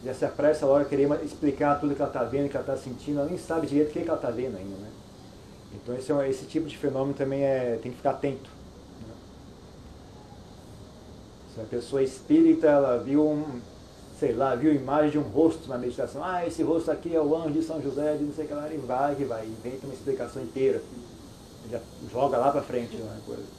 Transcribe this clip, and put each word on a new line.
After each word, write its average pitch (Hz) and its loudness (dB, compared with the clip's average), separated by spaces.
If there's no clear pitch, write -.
Já 123 -4
se 143 0
apressa 147 2
logo 139 6
a 139 2
querer 139 2
ma-, 147 2
explicar 143 0
tudo 143 0
que 147 -4
ela 139 0
tá 127 -2
vendo, 139 0
que 139 -4
ela 123 -4
tá 135 -2
sentindo, 139 -6
ela 147 0
nem 180 -4
sabe 160 -2
direito 147 4
o - -10
que 170 -2
que 170 -4
ela 156 0
tá 127 -4
vendo 117 -4
ainda, 95 -10
né? 104 -14
Então 120 -8
esse 131 -4
é 143 4
um, 139 2
esse 135 -2
tipo - -2
de - -10
fenômeno 135 0
também 139 0
é, 127 2
tem 123 -6
que 120 -12
ficar 139 0
atento, 135 -4
né? - -14
Se - -10
a - -8
pessoa 123 -2
é - 6
espírita, 156 8
ela 135 8
viu 139 4
um, 147 -2
sei 139 2
lá, 131 2
viu 151 4
a 147 6
imagem 139 2
de 151 0
um 147 2
rosto 151 2
na 127 -6
meditação, 123 -4
ah, 180 -2
esse 160 -4
rosto 160 2
aqui 165 -4
é 156 4
o 147 4
anjo 160 -2
de 160 2
São 160 -6
José, 143 -2
de 143 -2
não 143 -6
sei 156 -6
o - -12
que 147 -8
lá, 147 -8
e 160 -6
vai, 135 -2
que 143 -4
vai, 113 -4
inventa 117 -10
uma 135 -8
explicação 127 -6
inteira, 123 0
já 120 -6
joga 131 2
lá 135 4
pra 143 0
frente, 120 -6
né, 110 -10
coisa. 117 -10